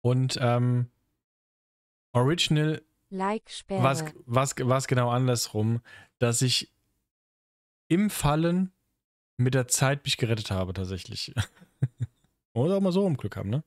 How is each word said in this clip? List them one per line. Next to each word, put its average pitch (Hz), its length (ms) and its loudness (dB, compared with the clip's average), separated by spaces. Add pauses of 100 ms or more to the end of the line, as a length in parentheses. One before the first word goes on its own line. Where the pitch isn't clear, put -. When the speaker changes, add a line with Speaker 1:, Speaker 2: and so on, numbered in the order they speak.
Speaker 1:
Und, 127 360 0
ähm, 123 500 0 (1200)
Original 151 680 2 (280)
Speaker 2:
Like-Sperre. 196 720 -6
Speaker 1:
war's, 139 220 2 (220)
war's, 131 340 0
war's 131 280 0
genau 123 220 2
andersrum, 117 720 0 (380)
dass 120 220 2
ich - 280 0 (1160)
im 196 220 2
Fallen 170 640 0 (640)
mit 127 160 2
der 127 160 0
Zeit 139 340 0
mich - 140 -4
gerettet 110 340 -2
habe, 92 220 -4
tatsächlich. 95 600 -8 (580)
<laughs> - 600 -14
Muss 131 160 0
auch 196 120 2
mal 185 100 2
so 196 160 2
im 151 80 0
Glück 104 220 -8
haben, 98 120 -6
ne? 135 180 -2